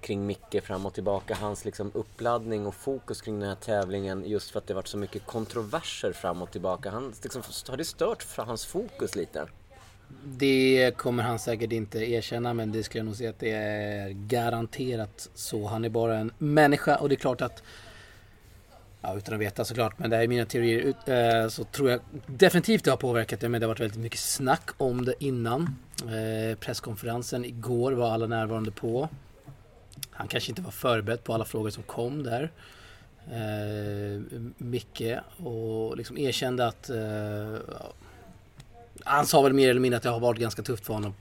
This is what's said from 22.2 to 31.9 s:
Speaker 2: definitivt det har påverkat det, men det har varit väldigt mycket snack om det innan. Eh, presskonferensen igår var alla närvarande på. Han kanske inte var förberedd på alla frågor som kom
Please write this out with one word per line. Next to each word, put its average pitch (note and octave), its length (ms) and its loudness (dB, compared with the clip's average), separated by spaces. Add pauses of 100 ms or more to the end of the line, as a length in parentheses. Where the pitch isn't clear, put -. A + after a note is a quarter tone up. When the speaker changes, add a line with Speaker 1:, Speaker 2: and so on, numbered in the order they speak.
Speaker 2:
definitivt F3+ 580 6
det - 80 6
har C3 60 4
påverkat A#2 420 0
det, A#2 100 -2
men A#2 120 2
det A2+ 60 2
har A2+ 60 2
varit A2 80 -6
väldigt A2 200 -4
mycket A2+ 180 -6
snack - 580 0
om B2 280 0
det B2+ 140 0
innan. C3 560 0 (260)
Eh, A2 560 -2
presskonferensen A#2+ 880 -6
igår A#2+ 460 0
var A#2+ 200 2
alla A2+ 160 0
närvarande A2 440 0
på. B2 380 -2 (1000)
Han - 160 -12
kanske A#2+ 240 -4
inte A2 100 -8
var - 100 -10
förberedd A#2 520 0
på - 100 -4
alla A2+ 120 0
frågor G#2+ 240 -2
som G#2 140 -10
kom C3 400 -4